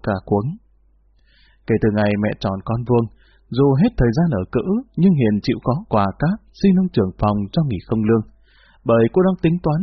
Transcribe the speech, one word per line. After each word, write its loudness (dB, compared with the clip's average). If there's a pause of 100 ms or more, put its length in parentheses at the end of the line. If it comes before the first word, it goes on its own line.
cà -2 (120)
cuống. -2 (1160)
Kể 0
từ 4
ngày 2 (100)
mẹ 0 (100)
tròn -4
con -4
vuông, 2 (420)
dù 2
hết 4
thời 2
gian 2
ở -2 (100)
cữ, -2 (320)
nhưng 4
Hiền 2
chịu -2
khó 0 (140)
quà 0 (120)
cáp, -2 (260)
xin 4
ông -2
trưởng 0
phòng 0 (160)
cho 0
nghỉ -4
không -2
lương, 2 (600)
bởi 2
cô 2
đang 0
tính 2
toán -2